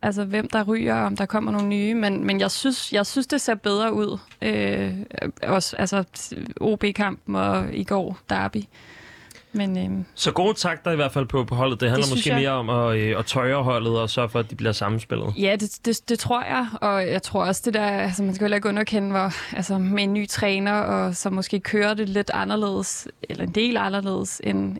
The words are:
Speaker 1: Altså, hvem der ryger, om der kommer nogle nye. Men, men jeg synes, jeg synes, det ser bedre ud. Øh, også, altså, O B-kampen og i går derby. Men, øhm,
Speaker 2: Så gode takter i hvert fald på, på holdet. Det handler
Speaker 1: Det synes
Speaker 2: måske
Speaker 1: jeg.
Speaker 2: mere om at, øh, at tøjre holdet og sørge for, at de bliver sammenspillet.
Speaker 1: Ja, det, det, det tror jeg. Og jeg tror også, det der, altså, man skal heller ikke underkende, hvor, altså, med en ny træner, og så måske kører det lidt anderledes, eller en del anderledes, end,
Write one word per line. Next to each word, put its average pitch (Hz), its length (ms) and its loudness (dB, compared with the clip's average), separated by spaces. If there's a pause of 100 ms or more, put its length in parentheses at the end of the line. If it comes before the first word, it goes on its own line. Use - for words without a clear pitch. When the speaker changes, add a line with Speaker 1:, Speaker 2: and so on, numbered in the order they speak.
Speaker 1:
Altså, 208 220 0
hvem 208 240 -2
der 220 140 0
ryger, 226 320 2
om 208 220 0
der 202 100 0
kommer 220 260 0
nogle 202 160 2
nye. 208 260 2
Men, 202 320 0
men 196 140 2
jeg 196 100 2
synes, - 420 -2
jeg 202 140 2
synes, 269 200 0
det 285 140 0
ser 233 140 0
bedre 208 380 0
ud. 208 260 0 (240)
Øh, 202 500 0 (500)
også, - 340 0
altså, 196 280 0 (560)
O 214 160 2
B-kampen 202 600 -2
og 190 380 0
i 196 100 -2
går 185 340 -2 (120)
derby. 196 340 -2 (880)
Men, 196 260 0
øhm, 185 260 -2 (100)
Speaker 2:
Så - 180 0
gode 202 220 2
takter 170 360 -2
i 165 60 2
hvert 143 160 2
fald 139 140 0
på, 127 180 0
på 120 100 -4
holdet. 127 260 0
Det 123 100 2
handler 135 120 2
Speaker 1:
Det 143 40 2
synes 127 120 2
Speaker 2:
måske 131 120 0
Speaker 1:
jeg. - 100 2
Speaker 2:
mere 135 100 2
om 123 200 -2
at, 117 260 2
øh, 107 220 2
at 110 80 -2
tøjre 131 360 2
holdet 117 360 2
og 113 120 0
sørge 120 180 0
for, 117 100 -2
at 113 120 -2
de - 60 -10
bliver 113 160 0
sammenspillet. 107 640 -2
Speaker 1:
Ja, 196 220 2
det, 208 240 -6
det, 226 240 0
det 233 100 2
tror 240 260 0
jeg. 254 220 -2 (140)
Og 196 280 2
jeg 185 140 0
tror 190 220 0
også, 185 200 0
det 226 100 0
der, 214 120 2
altså, 196 360 0
man 190 120 0
skal 196 100 0
heller 202 120 2
ikke 208 120 0
underkende, 208 420 0
hvor, 190 460 0
altså, 190 220 0
med 196 240 2
en 196 120 2
ny 208 140 0
træner, 196 440 2
og 190 440 0
så - 140 -2
måske 190 300 -2
kører 208 340 2
det 208 140 -2
lidt 202 260 0
anderledes, 196 760 -2 (140)
eller - 220 -6
en 180 60 -4
del 233 260 2
anderledes, 196 680 -2
end, 196 360 0